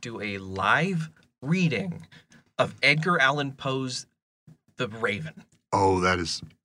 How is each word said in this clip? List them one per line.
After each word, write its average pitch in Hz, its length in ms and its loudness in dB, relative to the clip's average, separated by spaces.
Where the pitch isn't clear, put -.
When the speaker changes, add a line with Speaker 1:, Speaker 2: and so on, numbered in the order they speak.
Speaker 1:
do 113 200 -12
a 101 180 -6
live 123 720 0
reading 156 640 0
of 113 240 0
Edgar 156 380 2
Allan 139 320 0
Poe's 131 540 -6
The - 120 -4
Raven. 104 540 -6
Speaker 2:
Oh, 95 280 6
that 90 200 4
is, 80 220 -4